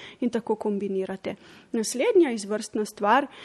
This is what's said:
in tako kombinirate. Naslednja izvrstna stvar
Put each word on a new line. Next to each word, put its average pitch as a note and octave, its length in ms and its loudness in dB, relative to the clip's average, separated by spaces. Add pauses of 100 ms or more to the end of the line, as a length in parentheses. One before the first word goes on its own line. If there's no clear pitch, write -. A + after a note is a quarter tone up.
(260)
in A#3+ 80 0
tako A3 240 -2
kombinirate. F#3+ 800 -4 (400)
Naslednja C#4 560 2
izvrstna G#3+ 560 -4
stvar A#3 400 2 (140)